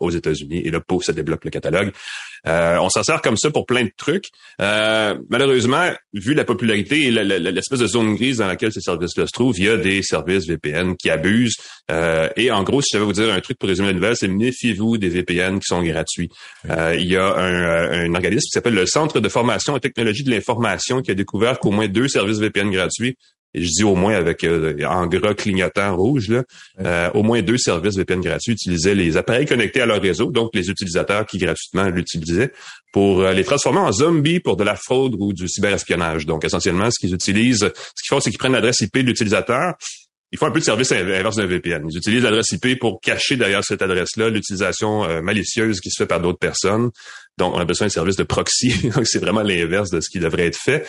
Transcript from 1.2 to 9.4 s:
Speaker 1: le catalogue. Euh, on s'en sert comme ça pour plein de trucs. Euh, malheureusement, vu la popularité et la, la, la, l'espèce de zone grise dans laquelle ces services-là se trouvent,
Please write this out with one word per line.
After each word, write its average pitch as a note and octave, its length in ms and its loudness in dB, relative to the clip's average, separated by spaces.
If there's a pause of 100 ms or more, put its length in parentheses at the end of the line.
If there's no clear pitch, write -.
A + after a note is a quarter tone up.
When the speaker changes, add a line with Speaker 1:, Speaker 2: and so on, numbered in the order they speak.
Speaker 1:
le - 60 -8
catalogue. F2+ 420 -2 (540)
Euh, E2+ 340 2
on F#2 80 2
s'en G#2 160 0
sert D#3 180 0
comme A#2+ 140 2
ça D3+ 140 0
pour A#2 160 0
plein B2 180 2
de G#2 120 -4
trucs. - 300 -2 (340)
Euh, G#2+ 560 2 (140)
malheureusement, C3 640 4 (200)
vu G#2 220 -2
la C#3+ 100 4
popularité A2+ 580 0
et C3 100 4
la, A2 100 2
la, G2 160 2
la, F2 140 -2
l'espèce F#2 260 -2
de A#2+ 80 4
zone G#2+ 300 2
grise B2 220 -2
dans G2+ 100 0
laquelle A2 240 -2
ces G2+ 80 -8
services-là F2 460 -2
se - 60 -10
trouvent, B2 260 2